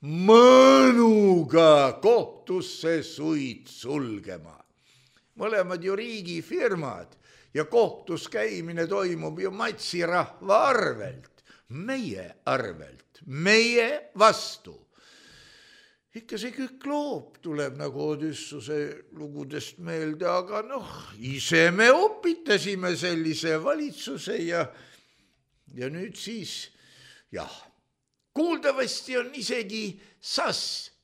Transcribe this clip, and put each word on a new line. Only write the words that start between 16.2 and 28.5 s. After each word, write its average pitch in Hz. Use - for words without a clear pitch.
see 240
Kükloob 262
tuleb 147
nagu 143
Odüssuse 147
lugudest 147
meelde, 160
aga 185
noh, 254
ise 139
me 214
opitasime 208
sellise 160
valitsuse 285
ja, 170
ja 127
nüüd 185
siis, -
jah, 85
kuuldavasti 269